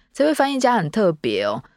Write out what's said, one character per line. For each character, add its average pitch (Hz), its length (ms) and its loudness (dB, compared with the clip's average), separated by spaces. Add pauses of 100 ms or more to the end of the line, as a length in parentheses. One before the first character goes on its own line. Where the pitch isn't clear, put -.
(140)
这 285 140 0
位 311 80 2
翻 185 180 0
译 254 60 -4
家 247 160 2
很 175 160 0
特 202 220 2
别 104 320 -4
哦， 107 180 -4 (140)